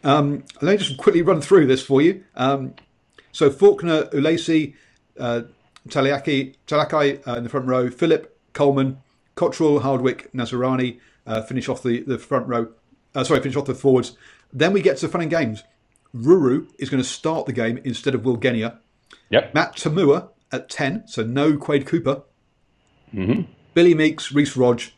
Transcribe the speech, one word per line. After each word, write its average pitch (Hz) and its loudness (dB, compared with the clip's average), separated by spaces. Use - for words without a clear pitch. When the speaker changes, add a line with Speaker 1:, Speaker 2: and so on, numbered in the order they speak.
Speaker 1:
Um, 143 0
let 165 2
me 208 4
just 135 -6
quickly 175 2
run 165 2
through 170 6
this 131 2
for 135 2
you. 185 0
Um, 131 -2
so 143 4
Faulkner, 170 4
Ulesi, 156 0
uh, 120 -4
Taliaki, 139 -2
Talakai, 151 -2
uh, 123 -6
in 120 -6
the 117 -10
front 131 -6
row, 127 0
Phillip, 160 -2
Coleman, 139 0
Cottrell, 160 0
Hardwick, 127 -4
Nazarani, 127 -4
uh, 110 -4
finish 131 -8
off 127 -6
the, 120 -2
the 127 -6
front 127 -6
row. 117 -4
Uh, 131 -4
sorry, 131 0
finish 131 -6
off 139 -4
the 131 -6
forwards. 127 0
Then 156 0
we 202 0
get 180 2
to - -6
the 151 -6
fun 175 -4
and 160 -4
games. 131 -4
Ruru 139 4
is 135 -8
gonna 131 0
start 160 -4
the 131 -6
game 117 -2
instead 131 -4
of 107 -2
Will 127 0
Genia. 117 -4
Speaker 2:
Yep. - 0
Speaker 1:
Matt - -2
Tamua 160 0
at - -10
ten, 170 -6
so - -8
no 139 0
Quade 143 -2
Cooper. 165 -2
Speaker 2:
Mm-hmm. 98 -2
Speaker 1:
Billy 170 6
Meeks, 156 0
Reece 143 0
Rodge 123 0